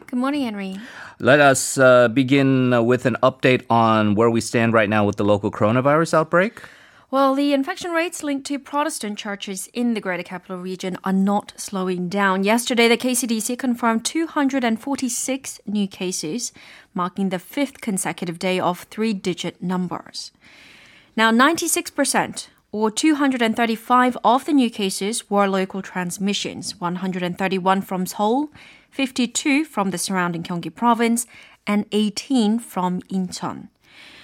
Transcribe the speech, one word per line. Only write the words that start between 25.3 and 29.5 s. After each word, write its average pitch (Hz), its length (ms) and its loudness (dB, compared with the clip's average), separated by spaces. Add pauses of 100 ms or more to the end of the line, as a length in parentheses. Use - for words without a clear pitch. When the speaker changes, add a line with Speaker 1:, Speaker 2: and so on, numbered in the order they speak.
Speaker 1:
local 190 340 -2
transmissions, 180 1000 -6
one 175 140 -4
hundred 180 280 -4
and 180 140 -4
thirty-one 190 440 0
from 185 240 -4
Seoul, 240 440 0 (400)
fifty-two 269 760 -2